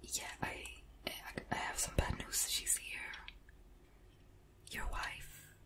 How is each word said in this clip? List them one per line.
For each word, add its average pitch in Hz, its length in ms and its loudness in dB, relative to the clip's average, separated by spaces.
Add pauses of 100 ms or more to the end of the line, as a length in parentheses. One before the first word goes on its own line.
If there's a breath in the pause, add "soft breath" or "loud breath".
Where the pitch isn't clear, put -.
Yeah, - 220 0 (180)
I, - 220 0 (440)
I, - 40 0 (400)
I - 40 6
have - 240 2
some - 180 4
bad - 220 8
news. - 300 4
She's - 280 6
here. - 220 -2 (1700)
Your - 200 0
wife. - 640 -2 (100)